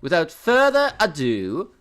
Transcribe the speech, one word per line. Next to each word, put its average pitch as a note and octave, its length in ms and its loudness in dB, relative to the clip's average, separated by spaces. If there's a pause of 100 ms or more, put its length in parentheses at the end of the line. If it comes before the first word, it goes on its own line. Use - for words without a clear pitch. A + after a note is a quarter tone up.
Without E3 300 -2
further C#4 680 2
ado B2+ 800 -2